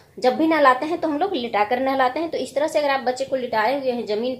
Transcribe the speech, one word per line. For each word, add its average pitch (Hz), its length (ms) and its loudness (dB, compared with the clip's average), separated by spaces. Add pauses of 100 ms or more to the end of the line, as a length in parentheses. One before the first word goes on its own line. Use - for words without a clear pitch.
(180)
जब 247 180 2
भी 320 100 2
नहलाते 294 400 4
हैं 339 140 -2
तो 330 80 -2
हम 294 100 -2
लोग 381 160 -2
लिटा 226 300 -2
कर 247 160 0
नहलाते 269 400 0
हैं। 330 100 -4
तो - 80 -4
इस - 160 -6
तरह 285 120 0
से 320 120 -2
अगर 294 120 2
आप 269 100 0
बच्चे 254 240 -4
को 269 120 -4
लिटाए 240 440 0
हुए 262 100 -2
हैं 240 160 -4
ज़मीन 233 340 -2